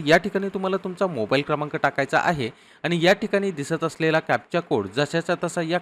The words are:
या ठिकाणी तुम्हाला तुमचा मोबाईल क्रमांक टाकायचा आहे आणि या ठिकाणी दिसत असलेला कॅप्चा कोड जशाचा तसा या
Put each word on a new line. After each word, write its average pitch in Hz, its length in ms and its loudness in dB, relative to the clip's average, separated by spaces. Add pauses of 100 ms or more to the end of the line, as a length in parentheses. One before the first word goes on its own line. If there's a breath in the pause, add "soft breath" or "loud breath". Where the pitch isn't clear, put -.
या 156 120 8
ठिकाणी 196 320 -2
तुम्हाला 190 280 -2
तुमचा 185 300 -4
मोबाईल 135 340 0
क्रमांक 147 340 -4
टाकायचा 139 440 0
आहे 143 300 0 (340 soft breath)
आणि 165 200 0
या 180 100 6
ठिकाणी 202 380 -2
दिसत 151 320 -4
असलेला 160 360 0
कॅप्चा 151 400 0
कोड 117 280 0
जशाचा 147 560 -2
तसा 175 180 -2
या 165 200 -2